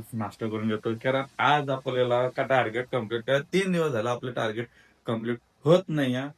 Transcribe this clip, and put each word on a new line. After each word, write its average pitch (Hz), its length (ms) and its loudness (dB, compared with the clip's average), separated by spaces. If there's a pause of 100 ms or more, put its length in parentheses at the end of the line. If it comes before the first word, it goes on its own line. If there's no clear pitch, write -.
(140)
नाश्ता 113 340 -6
करून 110 200 -2
घेतो, 110 280 -2
कारण 131 280 -2 (140)
आज 139 320 2
आपल्याला 127 600 0
का 135 140 -4
टार्गेट 123 480 0
कम्प्लीट 117 320 -4
करा. 135 160 2
तीन 185 320 -2
दिवस 160 200 0
झाला 117 200 0
आपलं 123 200 -4
टार्गेट 117 360 -4 (380)
कम्प्लीट 117 340 -2 (260)
होत 180 220 8
नाही 139 280 0
आहे. 139 220 -6